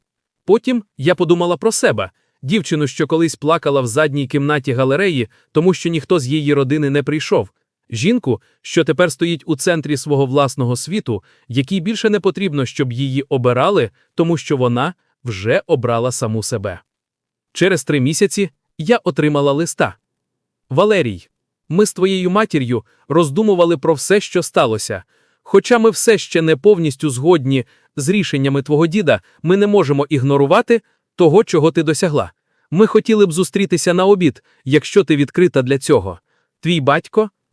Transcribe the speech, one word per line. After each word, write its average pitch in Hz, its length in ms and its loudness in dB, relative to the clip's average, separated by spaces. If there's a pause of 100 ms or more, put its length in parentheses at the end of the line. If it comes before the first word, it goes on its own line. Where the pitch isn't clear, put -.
(440)
Потім 233 400 0 (120)
я 160 180 0
подумала 175 420 0
про 220 160 -2
себе, 107 380 -2 (320)
дівчину, 151 440 -2
що 147 200 -4
колись 165 300 -2
плакала 147 440 0
в 127 60 -2
задній 139 400 -2
кімнаті 143 460 -2
галереї, 135 560 0 (240)
тому 175 220 2
що - 140 -6
ніхто 165 300 -2
з 123 80 -6
її 143 280 0
родини 139 360 0
не 147 120 0
прийшов, 147 480 -2 (400)
жінку, 127 520 -2 (200)
що - 220 0
тепер 160 280 0
стоїть 170 340 -4
у 151 100 -2
центрі 151 400 -2
свого 139 300 -2
власного 127 500 0
світу, 147 460 -6 (260)
якій 139 320 -2
більше 208 300 -2
не 208 100 -4
потрібно, 170 460 -2
щоб 127 260 -4
її 135 300 -4
обирали, 127 680 0 (240)
тому 170 220 0
що 147 200 -4
вона 127 380 0 (300)
вже 107 420 -2
обрала 120 460 -2
саму 110 300 -4
себе. 98 380 -8 (720)
Через 175 320 0
три 147 160 0
місяці 175 500 -2 (280)
я 220 260 0
отримала 147 480 0
листа. 151 440 -4 (760)
«Валерій, 147 580 0 (400)
ми 196 180 2
з - 60 -4
твоєю 185 380 -2
матір'ю 143 540 -2 (240)
роздумували 170 680 2
про 160 180 0
все, 196 260 0
що - 220 -4
сталося. 110 600 -2 (400)
Хоча 233 360 2
ми 226 120 4
все 208 280 2
ще - 240 -2
не 160 140 2
повністю 160 540 2
згодні 135 540 0 (320)
з 143 120 -6
рішеннями 139 540 0
твого 151 240 2
діда, 151 340 0 (220)
ми 175 140 2
не 208 100 2
можемо 147 420 2
ігнорувати 143 720 2 (340)
того, 180 280 4
чого 156 280 2
ти 170 100 0
досягла. 147 500 -2 (380)
Ми 196 160 4
хотіли 214 400 4
б 160 60 0
зустрітися 180 640 -2
на 185 120 2
обід, 180 360 2 (220)
якщо 147 400 0
ти 151 120 0
відкрита 143 460 0
для 135 160 0
цього. 98 400 -2 (420)
Твій 165 200 -2
батько 160 500 -2 (220)